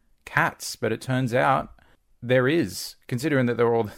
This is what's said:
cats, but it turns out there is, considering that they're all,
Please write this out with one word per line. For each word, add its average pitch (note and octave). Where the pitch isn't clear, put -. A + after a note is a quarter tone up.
cats, -
but A2+
it A#2
turns B2+
out C3+
there B2+
is, C3+
considering C3
that A#2+
they're A#2
all, A2+